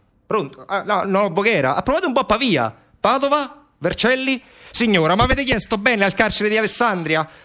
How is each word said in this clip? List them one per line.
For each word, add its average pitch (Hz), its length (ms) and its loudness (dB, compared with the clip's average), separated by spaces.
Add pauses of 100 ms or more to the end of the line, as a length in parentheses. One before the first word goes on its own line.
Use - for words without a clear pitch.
(300)
Pronto? 147 360 -4
Ah, 190 180 -4
no, 202 220 -2
no, 196 240 0
Voghera. 170 460 0
Ah, - 60 -2
provate 311 240 -2
un 294 80 -2
po 240 60 2
a 254 60 0
Pavia. 185 500 0 (240)
Padova? 269 680 0 (140)
Vercelli? 262 600 0 (300)
Signora, 185 460 2
ma 214 80 4
avete 254 200 2
chiesto 226 360 -2
bene 208 260 0
al 196 80 0
carcere 214 360 -2
di 214 80 0
Alessandria? 180 720 0 (180)